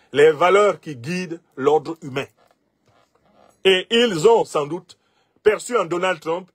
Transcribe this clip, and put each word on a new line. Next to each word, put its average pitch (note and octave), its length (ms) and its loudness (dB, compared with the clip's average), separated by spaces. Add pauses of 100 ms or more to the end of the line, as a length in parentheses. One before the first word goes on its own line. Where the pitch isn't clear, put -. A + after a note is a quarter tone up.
(140)
les D3 180 6
valeurs F3+ 480 2
qui D#3 160 -14
guident E3 460 -10 (140)
l'ordre C#3+ 460 -2
humain. C3+ 240 -10 (1400)
Et F#3 260 2
ils A3+ 380 0
ont A3 180 4
sans D3+ 200 -4
doute E3+ 320 -12 (460)
perçu G#3+ 340 0
en F#3+ 80 0
Donald F3 340 -4
Trump E3+ 360 -8